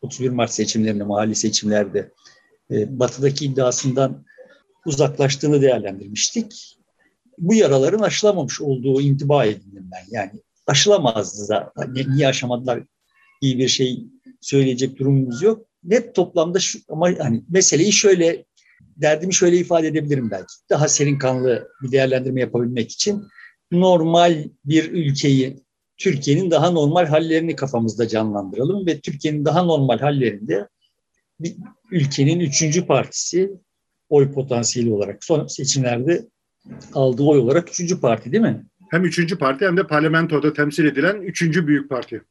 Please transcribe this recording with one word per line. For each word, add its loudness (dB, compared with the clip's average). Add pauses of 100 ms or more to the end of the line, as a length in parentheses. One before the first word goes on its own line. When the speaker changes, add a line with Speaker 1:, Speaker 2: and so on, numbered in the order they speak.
Speaker 1:
otuz -12
bir 0
Mart -2
seçimlerinde, -2
mahalli -2
seçimlerde, -2 (600)
e, -4
batıdaki 0
iddiasından 0 (580)
uzaklaştığını 0
değerlendirmiştik. -2 (600)
Bu 0
yaraların 4
aşılamamış 0
olduğu 0
intiba 2
edindim -6
ben. -12
Yani -6 (360)
aşılamazdı 0
da, -4 (140)
ni-, -4
niye 2
aşamadılar -4 (580)
iyi 0
bir 0
şey -2 (380)
söyleyecek 0
durumumuz 0
yok. 0 (180)
Net -2
toplamda 0
şu, -6 (100)
ama 0 (100)
hani -2
meseleyi 2
şöyle, 2 (360)
derdimi -2
şöyle 4
ifade 2
edebilirim -2
belki. -10 (160)
Daha 2
serin 0
kanlı 0 (160)
bir -6
değerlendirme 0
yapabilmek -2
için -4 (480)
normal 4 (220)
bir 2
ülkeyi, 0 (420)
Türkiye'nin 0
daha 4
normal 2
hallerini 0
kafamızda -2
canlandıralım -4
ve -2
Türkiye'nin -4
daha 2
normal 2
hallerinde -2 (720)
bir -10 (360)
ülkenin 2
üçüncü 0
partisi -2 (580)
oy 4
potansiyeli -2
olarak -4
son -2
seçimlerde -2 (640)
aldığı 0
oy 6
olarak 2
üçüncü -6
parti 0
değil 2
mi? -2 (260)
Speaker 2:
Hem 0
üçüncü -2
parti 0
hem 2
de 0
parlamentoda 0
temsil 0
edilen 0
üçüncü -2
büyük 0
parti. -8